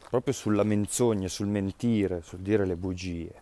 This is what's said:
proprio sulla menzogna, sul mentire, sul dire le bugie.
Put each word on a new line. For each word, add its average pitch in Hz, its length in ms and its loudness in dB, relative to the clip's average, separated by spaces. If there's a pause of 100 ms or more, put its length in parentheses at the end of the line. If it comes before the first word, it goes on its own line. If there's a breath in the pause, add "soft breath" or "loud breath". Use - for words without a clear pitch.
proprio 123 240 0
sulla 104 300 2
menzogna, 104 640 2
sul - 180 -4
mentire, 98 760 0
sul - 160 -16
dire 101 260 2
le 90 100 0
bugie. 90 680 -6